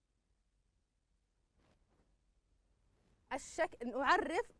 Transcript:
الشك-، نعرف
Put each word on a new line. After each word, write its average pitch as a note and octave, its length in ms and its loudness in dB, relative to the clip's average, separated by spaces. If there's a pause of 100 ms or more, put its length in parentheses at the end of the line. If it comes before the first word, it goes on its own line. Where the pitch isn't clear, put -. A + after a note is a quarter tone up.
(3250)
الشك-، - 520 -4
نعرف D#4+ 760 2